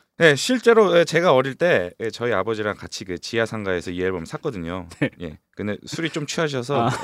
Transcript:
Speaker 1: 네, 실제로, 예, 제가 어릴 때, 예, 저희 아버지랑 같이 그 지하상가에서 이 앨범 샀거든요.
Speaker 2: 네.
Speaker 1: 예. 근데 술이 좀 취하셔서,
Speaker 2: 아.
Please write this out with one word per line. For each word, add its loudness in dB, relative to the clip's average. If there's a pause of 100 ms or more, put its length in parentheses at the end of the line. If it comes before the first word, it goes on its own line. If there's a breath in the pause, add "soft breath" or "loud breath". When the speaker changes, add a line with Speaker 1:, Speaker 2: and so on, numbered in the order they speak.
(180)
Speaker 1:
네, 8
실제로, 4
예, 6
제가 2
어릴 2
때, 0
예, -6
저희 -2
아버지랑 -2
같이 -14
그 -6
지하상가에서 -4
이 -4
앨범 -2
샀거든요. -8 (140)
Speaker 2:
네. 0 (140)
Speaker 1:
예. -12 (180)
근데 -6 (100)
술이 -6
좀 -8
취하셔서, -2
Speaker 2:
아. 2 (120)